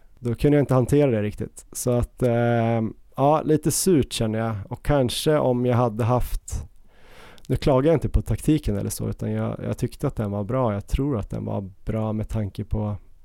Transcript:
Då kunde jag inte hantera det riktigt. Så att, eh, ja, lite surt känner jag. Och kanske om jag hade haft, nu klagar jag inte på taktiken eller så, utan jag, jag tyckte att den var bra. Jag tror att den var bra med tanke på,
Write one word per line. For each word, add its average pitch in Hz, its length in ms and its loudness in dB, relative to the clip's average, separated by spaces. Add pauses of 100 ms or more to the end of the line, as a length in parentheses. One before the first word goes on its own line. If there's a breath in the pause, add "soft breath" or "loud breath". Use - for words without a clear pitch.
(200)
Då 120 160 -4
kunde 147 220 4
jag 147 40 6
inte 131 120 0
hantera 131 380 4
det 107 100 0
riktigt. - 500 -8
Så - 200 -2
att, 120 320 -2
eh, 117 580 2 (340)
ja, 147 260 4
lite 156 300 2
surt 165 420 2
känner 110 260 -2
jag. 113 160 -2 (140)
Och - 160 -12
kanske 147 520 2
om 127 280 2
jag 123 120 2
hade 117 260 0
haft, - 640 -2 (800 loud breath)
nu 131 80 0
klagar 135 360 4
jag 160 40 6
inte 117 140 0
på 110 120 2
taktiken 117 560 0
eller 104 120 -4
så, 110 200 -4
utan 107 220 -4
jag, 110 320 -4
jag 113 140 -6
tyckte - 300 -4
att 131 80 -4
den 104 160 -4
var 101 120 -4
bra. 117 300 0
Jag 101 140 -6
tror 135 300 0
att 95 120 -6
den 110 160 -8
var 104 240 -6 (160)
bra 110 280 -2
med 107 160 -4
tanke 107 340 -4
på, 104 320 -4 (300)